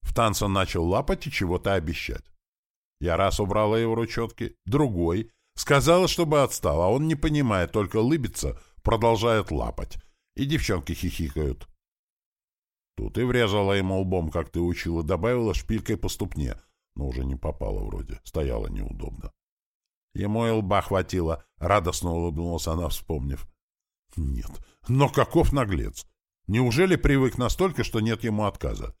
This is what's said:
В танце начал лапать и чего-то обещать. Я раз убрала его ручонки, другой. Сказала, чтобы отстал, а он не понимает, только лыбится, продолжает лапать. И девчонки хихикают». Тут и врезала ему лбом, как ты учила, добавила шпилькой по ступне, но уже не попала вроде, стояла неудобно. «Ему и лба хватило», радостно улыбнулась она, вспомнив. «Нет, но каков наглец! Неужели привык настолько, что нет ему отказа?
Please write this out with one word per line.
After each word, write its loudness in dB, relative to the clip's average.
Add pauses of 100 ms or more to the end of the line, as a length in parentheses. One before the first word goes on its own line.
В -4
танце 2
начал 0
лапать 0
и -6
чего-то 0
обещать. -4 (760)
Я 0
раз 2
убрала 2
его 2
ручонки, -4 (100)
другой. 0 (240)
Сказала, 4
чтобы 2
отстал, 0
а 4
он 2
не 2
понимает, 2
только 0
лыбится, 0 (220)
продолжает 4
лапать. -4 (380)
И -2
девчонки -2
хихикают». -4 (1300)
Тут -6
и 0
врезала 2
ему 0
лбом, 0
как -4
ты -2
учила, -2
добавила 0
шпилькой -2
по -4
ступне, -6 (380)
но -6
уже -4
не -4
попала -6
вроде, -10
стояла -4
неудобно. -8 (840)
«Ему 0
и 2
лба 2
хватило», -2 (120)
радостно 0
улыбнулась -2
она, -2
вспомнив. -4 (680)
«Нет, -4 (380)
но 4
каков 4
наглец! -2 (400)
Неужели 4
привык 4
настолько, 0
что -2
нет 0
ему 0
отказа? -6